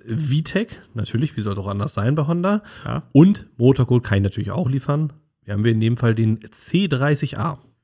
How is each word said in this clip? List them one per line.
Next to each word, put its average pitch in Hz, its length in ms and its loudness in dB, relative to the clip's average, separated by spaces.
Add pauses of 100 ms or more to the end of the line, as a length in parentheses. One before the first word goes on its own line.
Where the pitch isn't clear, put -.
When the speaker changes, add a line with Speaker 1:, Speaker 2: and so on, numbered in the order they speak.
Speaker 1:
VTEC. 151 720 -2 (140)
Natürlich, 113 420 -4
wie 113 60 -6
soll 101 120 -4
es 98 40 -6
auch 98 80 -8
anders 101 300 -4
sein 110 180 0
bei 151 140 0
Honda? 180 340 0 (240)
Speaker 2:
Ja. 127 160 -6 (100)
Speaker 1:
Und 185 360 6 (100)
Motorcode 123 460 4
kann - 160 2
ich 98 40 2
natürlich 98 280 -4
auch 123 180 -2
liefern. 143 440 -2 (300)
Wir 101 120 -6
haben 101 100 -2
wir 117 60 4
in 110 80 2
dem 113 180 2
Fall 117 160 2
den 110 260 2 (120)
C - 360 -2
dreißig 143 520 -2
A. 160 180 -4 (260)